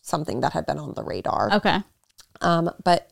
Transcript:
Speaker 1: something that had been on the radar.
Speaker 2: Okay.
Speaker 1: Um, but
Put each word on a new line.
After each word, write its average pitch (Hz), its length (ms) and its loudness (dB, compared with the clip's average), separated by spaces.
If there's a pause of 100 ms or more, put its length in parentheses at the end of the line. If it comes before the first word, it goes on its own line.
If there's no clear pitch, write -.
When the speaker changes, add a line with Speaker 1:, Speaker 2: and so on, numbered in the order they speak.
Speaker 1:
something 151 400 -2
that 131 120 2
had 165 120 -2
been 151 140 -2
on 147 140 -10
the - 100 -8
radar. - 500 0
Speaker 2:
Okay. 208 300 2 (580)
Speaker 1:
Um, 170 280 2 (140)
but 175 280 2